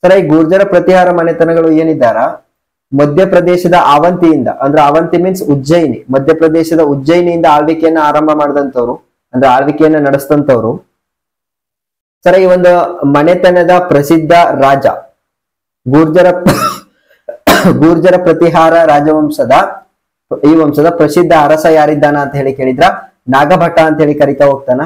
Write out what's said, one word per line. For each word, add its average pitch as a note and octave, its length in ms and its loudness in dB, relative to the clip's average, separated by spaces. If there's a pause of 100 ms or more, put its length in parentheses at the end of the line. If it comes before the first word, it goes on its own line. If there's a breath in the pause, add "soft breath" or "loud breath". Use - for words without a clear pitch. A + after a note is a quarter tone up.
ಸರ್, F#3+ 140 4
ಈ E3+ 100 -2
ಗೂರ್ಜರ D#3+ 360 2
ಪ್ರತಿಹಾರ F3+ 460 0
ಮನೆತನಗಳು E3 600 0
ಏನಿದ್ದಾರ, D3+ 460 0 (760)
ಮಧ್ಯಪ್ರದೇಶದ F3 800 0
ಅವಂತಿಯಿಂದ, D#3 720 0
ಅಂದ್ರೆ C#3+ 340 -2
ಅವಂತಿ D#3+ 340 0
means F#3 260 -2
ಉಜ್ಜಯಿನಿ, C#3+ 680 -2
ಮಧ್ಯಪ್ರದೇಶದ D#3+ 720 0
ಉಜ್ಜಯಿನಿಯಿಂದ E3 720 0
ಆಳ್ವಿಕೆಯನ್ನ D#3+ 520 0
ಆರಂಭ D3+ 320 0
ಮಾಡಿದಂತವ್ರು, C#3 600 -4 (380)
ಅಂದ್ರೆ B2+ 180 0
ಆಳ್ವಿಕೆಯನ್ನ D3+ 460 0
ನಡೆಸಿದಂತವ್ರು. C#3+ 920 -2 (1400)
ಸರ್, F3+ 140 2
ಈ F#3 60 2
ಒಂದು F3+ 640 2
ಮನೆತನದ F3 640 2 (180)
ಪ್ರಸಿದ್ಧ D#3 440 0
ರಾಜ C#3 540 2 (1000)
ಗೂರ್ಜರ, D#3 420 2
<coughs> - 1500 -4
ಗೂರ್ಜರ E3 440 2
ಪ್ರತಿಹಾರ E3 500 2 (120)
ರಾಜವಂಶದ, D3 680 0 (920)
ಈ D3+ 100 4
ವಂಶದ D#3 360 0
ಪ್ರಸಿದ್ಧ F3 500 0
ಅರಸ D#3 300 0
ಯಾರಿದ್ದಾನ D3 460 0
ಅಂತ C#3 180 -6
ಹೇಳಿ C3+ 180 -4
ಕೇಳಿದ್ರ, C3 320 -2 (440)
ನಾಗಭಟ D#3+ 520 0
ಅಂತ D#3 200 0
ಹೇಳಿ D3 140 0
ಕರಿತಾ C#3+ 300 0
ಹೋಗ್ತಾನ. C3+ 420 -2